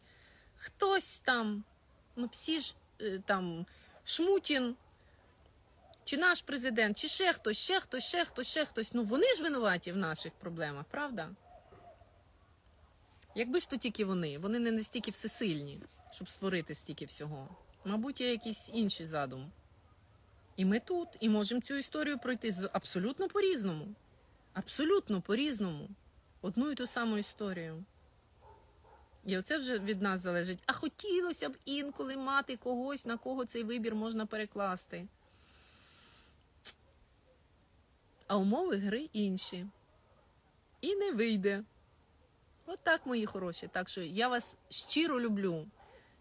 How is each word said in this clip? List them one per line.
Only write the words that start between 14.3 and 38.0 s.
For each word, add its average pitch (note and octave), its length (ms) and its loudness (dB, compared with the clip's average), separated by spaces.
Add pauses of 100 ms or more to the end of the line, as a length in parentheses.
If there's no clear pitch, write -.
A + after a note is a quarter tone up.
вони G#3 200 0
не A#3 140 2
настільки A3 380 -2
всесильні, D#3 680 -4 (320)
щоб - 160 -12
створити F3+ 460 -4
стільки - 300 -10
всього. D3 520 -10 (280)
Мабуть, A3 360 -2
є B3 100 2
якийсь A3+ 420 -4
інший G3+ 340 0
задум. C#3+ 460 -4 (1040)
І F#3+ 80 2
ми G#3 160 6
тут, F4 280 -2 (120)
і A3 80 4
можемо G#3+ 320 4
цю C#4+ 140 -4
історію D4 440 -2
пройти A#3 340 -2
з-, F#3 200 -2
абсолютно A#3 560 -2
по-різному. G#3 680 2 (580)
Абсолютно C4 680 2
по-різному. G3+ 680 0 (540)
Одну A#3+ 280 2
і C#4 40 -2
ту B3 120 -4
саму A3+ 320 0
історію. F3+ 640 -6 (1400)
І F#3+ 140 0
оце D4 200 -2
вже B3+ 200 0
від G3 240 -2
нас F#3 200 2
залежить. F3+ 440 -2
А C4 60 2
хотілося F4 760 0
б C4 160 -6
інколи C#4 520 -4
мати C4+ 400 0
когось, B3 500 -4
на A#3 100 -2
кого B3+ 280 -4
цей A#3 200 -4
вибір A3 300 -2
можна A3 320 -2
перекласти. G3+ 840 -4 (3250)